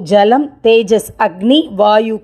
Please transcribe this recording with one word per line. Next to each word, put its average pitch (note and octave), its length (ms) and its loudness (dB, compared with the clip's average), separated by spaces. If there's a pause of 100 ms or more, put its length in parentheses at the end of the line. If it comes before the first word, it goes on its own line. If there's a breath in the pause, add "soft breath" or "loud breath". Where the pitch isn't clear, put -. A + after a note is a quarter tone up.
ஜலம், G#3 460 2 (120)
தேஜஸ் A3+ 580 0
அக்னி, G#3+ 420 0 (140)
வாயு G#3+ 500 0